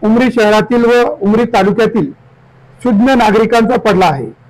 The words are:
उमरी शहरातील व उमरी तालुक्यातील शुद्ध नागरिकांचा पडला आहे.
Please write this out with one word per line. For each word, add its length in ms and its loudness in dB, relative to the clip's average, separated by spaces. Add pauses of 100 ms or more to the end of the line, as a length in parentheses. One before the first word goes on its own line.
उमरी 280 0
शहरातील 540 0
व 180 2 (180)
उमरी 320 0
तालुक्यातील 580 0 (680)
शुद्ध 280 0
नागरिकांचा 680 2
पडला 260 0
आहे. 200 -2 (240)